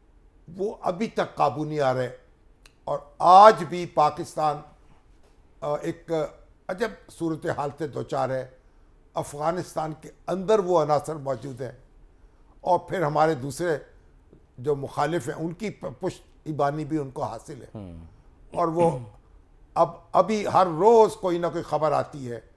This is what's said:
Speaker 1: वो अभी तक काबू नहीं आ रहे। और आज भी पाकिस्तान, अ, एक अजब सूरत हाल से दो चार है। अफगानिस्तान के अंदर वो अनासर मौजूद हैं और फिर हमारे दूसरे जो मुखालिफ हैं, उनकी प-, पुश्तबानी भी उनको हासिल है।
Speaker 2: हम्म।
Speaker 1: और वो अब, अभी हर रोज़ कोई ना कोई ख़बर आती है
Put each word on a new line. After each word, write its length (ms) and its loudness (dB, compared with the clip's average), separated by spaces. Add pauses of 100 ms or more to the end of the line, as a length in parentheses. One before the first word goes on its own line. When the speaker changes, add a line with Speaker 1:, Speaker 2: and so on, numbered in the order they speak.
(500)
Speaker 1:
वो 200 -4
अभी 380 -4
तक 280 -4
काबू 280 0
नहीं 160 -4
आ 120 2
रहे। 180 -2 (760)
और 360 -8
आज 400 10
भी 240 -6
पाकिस्तान, 800 -2 (1000)
अ, 160 -4
एक 560 -6 (360)
अजब 260 -6 (140)
सूरत 460 -6
हाल 140 -6
से 180 -8
दो 140 -8
चार 300 -4
है। 260 -8 (580)
अफगानिस्तान 760 -6
के 160 -18
अंदर 520 -2
वो 140 0
अनासर 420 2
मौजूद 460 -10
हैं 160 -12 (840)
और 260 0
फिर 120 -2
हमारे 320 2
दूसरे 520 -6 (720)
जो 140 -2
मुखालिफ 520 -2
हैं, 80 -6
उनकी 360 -8
प-, 140 -14
पुश्तबानी 1000 -6
भी 140 -4
उनको 240 -8
हासिल 400 -10
है। 120 -20
Speaker 2:
हम्म। 320 -14 (520)
Speaker 1:
और 120 0
वो 400 0 (680)
अब, 380 0
अभी 300 2
हर 220 4
रोज़ 500 6
कोई 220 -2
ना 100 -2
कोई 140 -4
ख़बर 300 0
आती 320 -2
है 320 -12